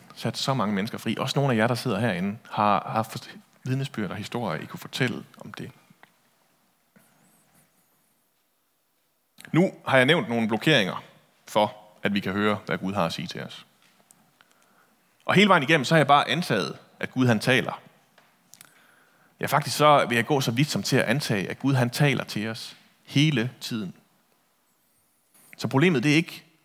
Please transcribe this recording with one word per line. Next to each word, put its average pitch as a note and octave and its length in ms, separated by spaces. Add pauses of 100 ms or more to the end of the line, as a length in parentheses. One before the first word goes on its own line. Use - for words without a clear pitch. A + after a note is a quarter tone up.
(160)
sat - 220
så - 160
mange G#2 220
mennesker G2+ 220
fri. - 220
Også C3 200
nogle C3+ 140
af A2+ 40
jer, A2 100
der B2 80
sidder A2+ 240
herinde, G2+ 380 (120)
har, G#2 400
har A2 140
fået - 340 (260)
vidnesbyrd B2+ 480
og F#2 40
historier, G2+ 460
I - 40
kunne - 140
fortælle - 440 (140)
om - 160
det. - 180 (3750)
Nu F3 200 (160)
har C3 100
jeg B2+ 80
nævnt C#3+ 240
nogle A#2 180
blokeringer A2 560 (440)
for, G#2+ 280 (280)
at G2+ 100
vi G2+ 60
kan F#2+ 140
høre, G2+ 320
hvad - 120
Gud F#2+ 160
har G2 120
at E2 80
sige - 140
til - 160
os. - 220 (1600)
Og - 80
hele G3 160
vejen F3 140
igennem, C#3+ 220
så E3 100
har D#3+ 40
jeg C#3 80
bare C#3+ 220
antaget, A2+ 480 (220)
at - 120
Gud B2+ 160
han A2+ 120
taler. B2 420 (1600)
Ja, - 60
faktisk C3+ 320
så D3 280
vil A#2+ 100
jeg A#2 100
gå C#3 160
så B2+ 100
vidt B2+ 180
som G2+ 140
til - 140
at - 60
antage, A2 460
at - 100
Gud C#3 140
han B2 160
taler C3+ 340
til G#2+ 240
os - 280 (280)
hele D3+ 480 (100)
tiden. G#2+ 320 (1600)
Så - 100
problemet, C3+ 360
det D3 60
ikke D#3 340 (220)